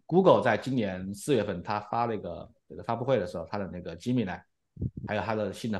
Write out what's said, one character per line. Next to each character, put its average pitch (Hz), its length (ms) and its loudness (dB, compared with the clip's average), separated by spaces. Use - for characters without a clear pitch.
Google 160 360 8
在 113 140 4
今 127 180 -4
年 95 400 -2
四 147 200 -2
月 107 100 4
份， 90 180 -4
他 104 160 -2
发 117 280 -2
了 113 100 -2
一 - 20 -6
个， 85 320 -10
这 - 80 -16
个 87 80 -12
发 113 140 -2
布 117 80 -6
会 127 140 2
的 90 80 0
时 90 100 -8
候， 85 120 -6
他 104 100 -6
的 95 120 -4
那 87 100 -10
个 87 160 -10
Gemini， 104 440 -2
还 104 80 -2
有 104 80 0
他 110 120 -2
的 104 180 -2
新 113 180 -6
的 98 100 -2